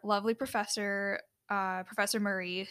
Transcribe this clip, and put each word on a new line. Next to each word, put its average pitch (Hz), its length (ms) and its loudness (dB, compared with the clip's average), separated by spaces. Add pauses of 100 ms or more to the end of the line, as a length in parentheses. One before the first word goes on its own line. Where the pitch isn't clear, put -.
lovely 208 300 2
professor, 202 880 -2 (280)
uh, 190 360 0
Professor 208 360 0
Murray, 190 500 0